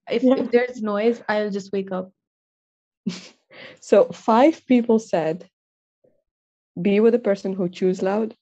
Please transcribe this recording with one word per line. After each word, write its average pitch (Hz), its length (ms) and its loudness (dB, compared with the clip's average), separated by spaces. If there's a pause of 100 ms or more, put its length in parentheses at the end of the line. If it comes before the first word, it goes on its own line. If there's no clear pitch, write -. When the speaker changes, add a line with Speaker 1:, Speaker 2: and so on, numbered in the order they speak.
Speaker 1:
If, 233 140 -2
Speaker 2:
Yeah. 254 140 4
Speaker 1:
if 247 140 -4
there's 247 300 -2
noise, 214 480 -2
I'll 214 220 -2
just 196 200 -8
wake 190 200 -6
up. 185 200 -8 (920)
Speaker 2:
<laughs> - 60 -4 (680)
So 196 260 4
five 240 600 2
people 233 320 2
said, 175 500 -4 (1300)
"Be 202 180 2
with 226 140 4
a 233 60 0
person 196 340 -4
who 190 160 -4
chews 185 320 -2
loud." 208 400 -4